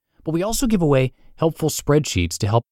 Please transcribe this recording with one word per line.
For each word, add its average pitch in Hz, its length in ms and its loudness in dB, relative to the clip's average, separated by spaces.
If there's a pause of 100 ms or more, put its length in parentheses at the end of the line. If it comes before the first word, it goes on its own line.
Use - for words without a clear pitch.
(240)
But 156 80 -6
we 165 100 -2
also 220 240 -2
give 214 140 2
away 135 320 2 (220)
helpful 156 340 -2
spreadsheets 139 680 0
to 107 80 -2
help 113 260 0